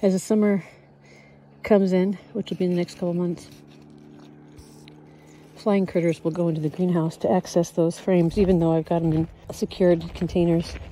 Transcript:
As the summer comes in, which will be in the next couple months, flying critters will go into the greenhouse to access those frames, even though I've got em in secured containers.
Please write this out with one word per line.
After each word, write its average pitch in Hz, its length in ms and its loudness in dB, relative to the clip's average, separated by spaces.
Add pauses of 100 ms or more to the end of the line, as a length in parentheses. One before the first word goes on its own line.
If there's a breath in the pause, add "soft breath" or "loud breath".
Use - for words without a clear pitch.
As 196 120 2
the 190 60 0
summer 208 440 0 (1000 loud breath)
comes 196 300 4
in, 185 240 0 (160)
which 196 160 -8
will 175 80 -8
be 185 80 -2
in 180 60 0
the 175 60 0
next 175 180 -4
couple 175 180 -4
months, 175 360 -4 (2000 loud breath)
flying 202 300 2
critters 170 380 0
will 165 80 -2
go 170 180 -2
into 160 100 -2
the 151 100 -2
greenhouse 165 480 0
to - 140 0
access 175 380 0
those 165 280 0
frames, 175 400 2
even 185 220 4
though 165 140 2
I've 160 120 0
got 170 160 -2
em 165 120 0
in 160 140 0 (240)
secured 175 600 0
containers. 170 600 0 (180)